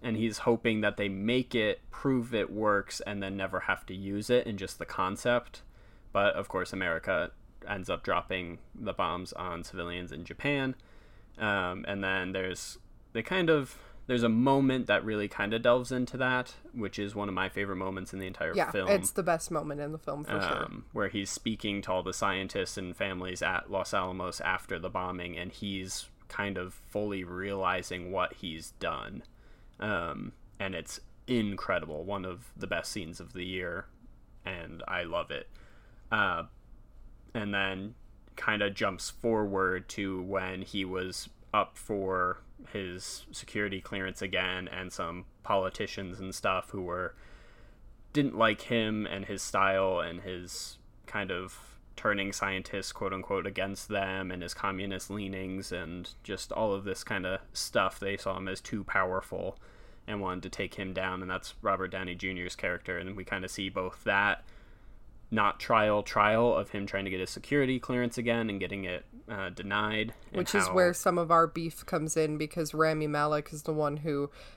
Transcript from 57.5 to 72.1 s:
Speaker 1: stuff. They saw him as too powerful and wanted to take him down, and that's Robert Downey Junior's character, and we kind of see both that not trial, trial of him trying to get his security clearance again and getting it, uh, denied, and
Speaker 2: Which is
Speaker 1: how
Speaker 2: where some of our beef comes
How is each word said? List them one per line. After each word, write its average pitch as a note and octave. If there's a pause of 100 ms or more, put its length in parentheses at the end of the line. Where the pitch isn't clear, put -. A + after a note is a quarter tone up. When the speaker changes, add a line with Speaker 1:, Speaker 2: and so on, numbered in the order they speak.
Speaker 1:
stuff. -
They G2
saw F#2+
him F#2+
as F#2+
too G2+
powerful F#2 (480)
and G#2
wanted F#2
to F#2+
take -
him F#2+
down, F#2
and F#2
that's -
Robert F#2+
Downey F#2
Junior's F2+
character, F2
and F#2
we F#2+
kind F#2
of F#2
see F#2+
both F#2
that G2+ (840)
not G#2
trial, G#2+
trial A2
of G#2
him G2+
trying G2
to G2
get F#2
his F#2
security C3
clearance B2
again A#2
and G2
getting F#2+
it, F2+ (240)
uh, G2
denied, G#2+ (160)
and -
Speaker 2:
Which F3+
is F#3+
Speaker 1:
how F#3
Speaker 2:
where F3+
some F3
of E3+
our E3
beef E3
comes D#3+